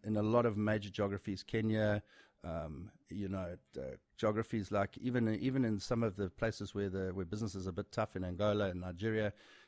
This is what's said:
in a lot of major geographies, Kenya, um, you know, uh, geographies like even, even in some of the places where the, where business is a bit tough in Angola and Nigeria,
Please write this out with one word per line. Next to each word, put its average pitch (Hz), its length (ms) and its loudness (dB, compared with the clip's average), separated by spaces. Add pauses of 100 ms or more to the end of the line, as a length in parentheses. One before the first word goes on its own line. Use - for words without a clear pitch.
in 107 100 0
a 104 80 2
lot 117 220 4
of 110 100 2
major 104 340 0
geographies, 98 540 -2
Kenya, 107 580 2 (440)
um, 80 440 -6 (200)
you 101 180 -4
know, 92 300 -4 (200)
uh, 65 40 -6 (340)
geographies 110 560 0
like 101 280 0
even, 120 280 2 (140)
even 131 240 2
in 107 140 0
some 117 220 0
of 107 140 2
the 98 140 -2
places 104 440 -4
where 101 140 0
the, 95 260 -2
where 95 120 -2
business 104 300 -4
is 92 120 -4
a 90 60 -4
bit 95 180 -6
tough - 240 -2
in 92 80 -2
Angola 101 460 2
and 90 100 -4
Nigeria, 101 540 0 (340)